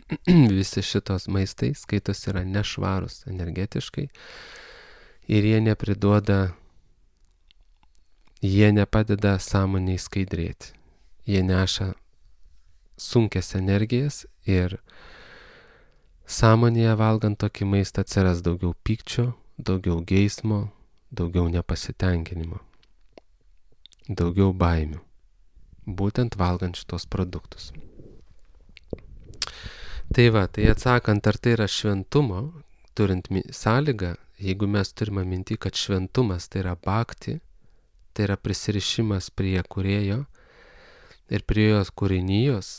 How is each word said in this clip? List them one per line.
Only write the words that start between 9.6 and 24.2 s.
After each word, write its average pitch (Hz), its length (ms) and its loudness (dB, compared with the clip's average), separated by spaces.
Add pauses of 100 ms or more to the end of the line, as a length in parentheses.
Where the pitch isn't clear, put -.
skaidrėti. - 720 -6 (560)
Jie 95 160 4
neša 92 480 0 (1040)
sunkias - 580 0
energijas 107 680 0 (220)
ir 92 340 2 (1500)
sąmonėje 113 680 6
valgant 110 440 2
tokį 101 280 -2
maistą 98 360 0
atsiras 90 400 2
daugiau 87 380 0
pykčio, 120 480 -2 (260)
daugiau 92 440 0
geismo, 101 680 0 (420)
daugiau 87 380 0
nepasitenkinimo, 85 1080 -4 (1500)
daugiau 92 440 2